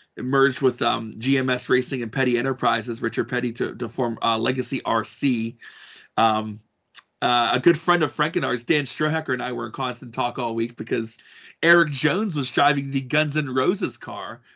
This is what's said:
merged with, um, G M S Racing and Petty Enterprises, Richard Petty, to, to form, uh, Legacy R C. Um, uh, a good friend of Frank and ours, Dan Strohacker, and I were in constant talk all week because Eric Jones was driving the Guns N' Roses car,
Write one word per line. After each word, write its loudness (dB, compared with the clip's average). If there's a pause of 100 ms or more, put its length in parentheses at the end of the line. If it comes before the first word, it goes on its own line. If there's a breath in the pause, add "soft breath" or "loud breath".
(180 soft breath)
merged 2
with, 2
um, -2
G 2
M 0
S -2
Racing 2
and -6
Petty 2
Enterprises, 0
Richard -2
Petty, -2
to, -4
to -6
form, -2
uh, 0
Legacy -2
R 0
C. -2 (600 loud breath)
Um, 2 (640)
uh, 2
a 2
good 4
friend 2
of -2
Frank -2
and -2
ours, -4
Dan 2
Strohacker, -2
and -4
I -6
were -6
in -10
constant -6
talk -4
all -2
week -2
because -4 (460 loud breath)
Eric 6
Jones 0
was -2
driving 2
the 0
Guns 0
N' -2
Roses 0
car, -10 (140 soft breath)